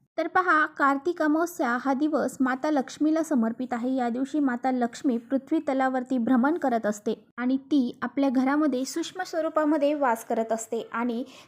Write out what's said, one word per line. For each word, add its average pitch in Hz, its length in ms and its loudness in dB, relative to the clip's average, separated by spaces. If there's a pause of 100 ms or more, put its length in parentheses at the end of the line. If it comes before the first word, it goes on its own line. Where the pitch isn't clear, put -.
(180)
तर 330 100 -2
पहा, 330 380 2
कार्तिक 285 560 0
अमावस्या 311 600 0
हा 269 120 0
दिवस 269 460 0
माता 262 320 0
लक्ष्मीला 302 520 0
समर्पित 247 480 0
आहे. 247 240 -2
या 247 140 0
दिवशी 269 300 -2
माता 262 320 0
लक्ष्मी 240 460 0
पृथ्वी 277 420 -2
तलावरती 262 580 0
भ्रमण 262 400 2
करत 233 280 0
असते 220 400 -4 (120)
आणि 254 200 0
ती 269 440 0
आपल्या 277 280 0
घरामध्ये 262 560 2
सूक्ष्म 339 380 -6
स्वरूपामध्ये 311 720 0
वास 254 320 0
करत 226 260 -2
असते 226 400 -6
आणि 233 320 -4 (240)